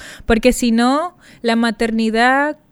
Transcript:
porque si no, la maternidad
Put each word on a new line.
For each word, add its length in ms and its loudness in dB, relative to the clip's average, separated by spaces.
porque 280 2
si 180 -2
no, 460 0
la 120 0
maternidad 1000 0